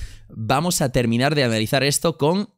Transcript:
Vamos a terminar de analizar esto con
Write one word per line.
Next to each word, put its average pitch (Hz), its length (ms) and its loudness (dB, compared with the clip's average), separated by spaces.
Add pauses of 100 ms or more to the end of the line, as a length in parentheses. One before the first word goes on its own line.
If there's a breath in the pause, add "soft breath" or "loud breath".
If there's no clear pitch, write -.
(300 loud breath)
Vamos 139 520 -2
a 127 100 0
terminar 123 420 2
de 147 120 2
analizar 113 380 0
esto 151 340 0
con 180 400 0